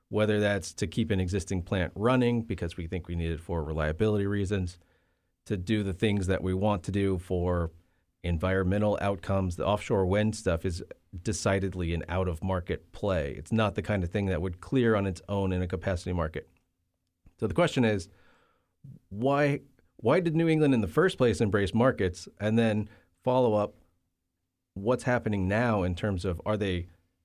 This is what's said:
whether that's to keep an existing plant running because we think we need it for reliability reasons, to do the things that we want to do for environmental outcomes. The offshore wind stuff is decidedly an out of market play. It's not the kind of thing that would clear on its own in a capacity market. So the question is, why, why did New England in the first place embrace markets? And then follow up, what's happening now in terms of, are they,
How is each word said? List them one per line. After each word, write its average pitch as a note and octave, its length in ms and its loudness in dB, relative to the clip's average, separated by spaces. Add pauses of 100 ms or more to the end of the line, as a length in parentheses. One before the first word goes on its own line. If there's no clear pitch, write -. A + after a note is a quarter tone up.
whether G#2+ 300 2
that's G2+ 360 0
to G2 120 -2
keep A2+ 240 -2
an F#2+ 80 2
existing F#2 440 -2
plant F#2 320 -2
running A#2+ 480 2
because E2+ 340 -6
we E2+ 100 -6
think F2 200 -6
we F2 80 -6
need E2 160 -2
it D#2 100 -6
for E2 220 -4
reliability D#2+ 640 0
reasons, G2 500 -2 (680)
to G#2+ 120 -2
do G#2 240 0
the F#2+ 120 -2
things G2+ 340 0
that F#2+ 160 0
we F#2 100 0
want G2+ 300 0
to - 80 -6
do G2 260 2
for F2 540 0 (520)
environmental F#2 800 2
outcomes. G2 540 -2
The - 100 -4
offshore G2+ 400 0
wind G#2+ 300 2
stuff F2 300 -2
is F2+ 180 -4 (400)
decidedly F#2+ 680 -2
an E2 140 -2
out F#2 200 -2
of E2 160 -4
market F#2 480 -4
play. E2 460 -2
It's - 140 -14
not A2 220 2
the G#2 80 -4
kind G2 220 -2
of F2 80 -4
thing G2+ 160 -2
that F2 140 -2
would F#2 200 -6
clear A#2 340 2
on G2 120 0
its F#2 200 -4
own G2 240 -2
in F2+ 120 0
a F2+ 40 -2
capacity F2+ 460 -4
market. D#2+ 340 -4 (920)
So A2+ 80 0
the F#2 80 -4
question D3+ 280 2
is, G#2 260 2 (960)
why, C#3+ 540 2 (340)
why C#3+ 240 2
did E3 160 0
New E3 120 4
England D#3 260 4
in A#2 80 4
the G2 60 0
first F3 300 2
place A#2+ 240 2
embrace G2+ 320 2
markets? A2+ 540 0 (120)
And A2 200 2
then G#2+ 300 2 (340)
follow B2+ 320 4
up, G#2 180 0 (1000)
what's A#2 280 -2
happening A2 440 0
now G#2+ 360 2
in F2+ 120 0
terms F#2+ 300 -2
of, F2 200 -2
are G#2+ 120 0
they, F2+ 300 -2 (380)